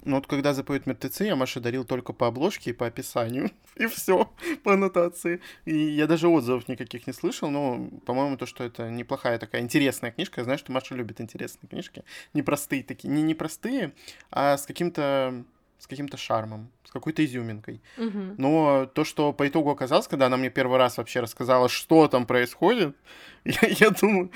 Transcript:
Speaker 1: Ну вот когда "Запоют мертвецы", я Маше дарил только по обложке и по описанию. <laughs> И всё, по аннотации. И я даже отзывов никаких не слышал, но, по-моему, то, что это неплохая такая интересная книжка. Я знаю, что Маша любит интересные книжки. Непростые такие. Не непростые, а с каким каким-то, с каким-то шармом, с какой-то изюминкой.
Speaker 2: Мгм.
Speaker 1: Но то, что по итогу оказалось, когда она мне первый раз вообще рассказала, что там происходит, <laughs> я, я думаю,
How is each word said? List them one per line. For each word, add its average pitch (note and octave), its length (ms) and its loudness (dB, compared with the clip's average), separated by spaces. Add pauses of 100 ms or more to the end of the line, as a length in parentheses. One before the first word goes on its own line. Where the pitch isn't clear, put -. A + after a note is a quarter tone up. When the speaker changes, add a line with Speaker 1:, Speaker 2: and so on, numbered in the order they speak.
Speaker 1:
Ну C#3 140 0
вот C3+ 100 -4
когда C#3+ 260 0
"Запоют C3+ 320 -4
мертвецы", C3+ 400 -4
я G3+ 100 0
Маше C3 240 -2
дарил B2 240 -4
только B2 300 -6
по B2 140 0
обложке C3+ 420 -2
и A#2+ 40 -4
по B2 140 -4
описанию. B2+ 640 -4 (140)
<laughs> - 120 -20
И A3+ 120 -2
всё, G#3+ 420 2 (340)
по G3+ 100 4
аннотации. F3 680 0 (260)
И D#3+ 100 -2
я D3+ 320 0
даже E3 200 4
отзывов B2+ 400 4
никаких B2 400 -10
не B2+ 60 -6
слышал, - 380 -4
но, B2 380 -2 (160)
по-моему, C3+ 320 0
то, B2+ 80 -8
что - 180 -10
это A#2 260 -8
неплохая A#2+ 500 -4
такая A2+ 220 -6
интересная B2 500 0
книжка. - 300 -8
Я A#2 40 -6
знаю, C3 140 -2
что - 120 -14
Маша C3 240 -6
любит A2 260 -10
интересные - 480 -14
книжки. - 340 -14 (300)
Непростые C#3+ 500 -2
такие. - 260 -10
Не D3 120 2
непростые, D#3+ 720 -4 (380)
а C#3 260 2
с C#3 80 -12
каким - 220 -4
каким-то, C#3 560 -2 (360)
с - 80 -20
каким-то C#3+ 300 -10
шармом, A2 540 -6 (120)
с - 80 -20
какой-то D#3 320 -2
изюминкой. A#2 580 -6 (160)
Speaker 2:
Мгм. G3+ 400 -6
Speaker 1:
Но C#3 560 4
то, D3+ 100 0
что D3 300 0
по C#3+ 140 0
итогу D3 220 2
оказалось, C#3+ 380 0
когда C3+ 200 4
она B2+ 100 2
мне B2+ 120 -2
первый B2+ 280 2
раз B2+ 200 4
вообще B2 220 -4
рассказала, B2 500 2
что D#3+ 380 6
там B2 180 2
происходит, D3 720 2 (260)
<laughs> - 220 -20
я, - 240 2
я G#3 240 6
думаю, F#3+ 440 2